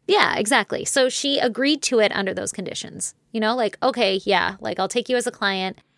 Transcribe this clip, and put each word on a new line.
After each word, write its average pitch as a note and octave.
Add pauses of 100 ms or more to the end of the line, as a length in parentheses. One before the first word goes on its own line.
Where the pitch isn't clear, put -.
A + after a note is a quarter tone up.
Yeah, -
exactly. G#3+
So C4
she C#4
agreed C4+
to A#3+
it G#3
under G3
those G3
conditions. - (160)
You A3+
know, A3
like, A3
"Okay, G#3+
yeah, F#3+
like, G#3+
I'll F#3+
take A#3+
you B3+
as A#3+
a A#3+
client." F#3+ (200)